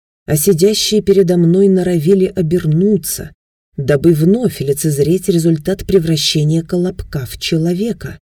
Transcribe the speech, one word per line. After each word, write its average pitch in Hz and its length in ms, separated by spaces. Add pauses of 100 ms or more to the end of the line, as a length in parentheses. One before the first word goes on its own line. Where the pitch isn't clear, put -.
(260)
а 254 100
сидящие 202 680
передо 190 360
мной 180 300
норовили 180 580
обернуться, 175 1040 (460)
дабы 147 360
вновь 185 480
лицезреть 147 680
результат 170 560
превращения 160 800
Колобка 175 600
в - 120
человека. 175 840